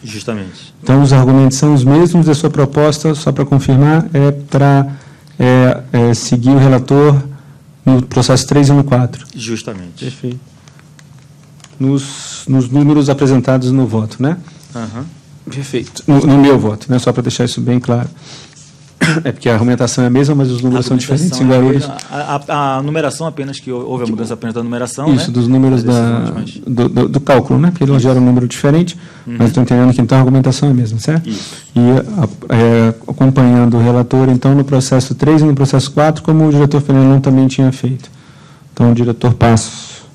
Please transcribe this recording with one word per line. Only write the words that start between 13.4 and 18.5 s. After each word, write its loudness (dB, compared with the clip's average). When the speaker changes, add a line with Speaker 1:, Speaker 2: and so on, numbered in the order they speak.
Speaker 2:
no 0
voto, -6
né? -2
Speaker 1:
Aham. -12
Speaker 2:
Perfeito. -10
No, 4
no 2
meu 4
voto, -6
né? 2
Só -2
pra -4
deixar -4
isso -6
bem 0
claro. -2
<coughs> -20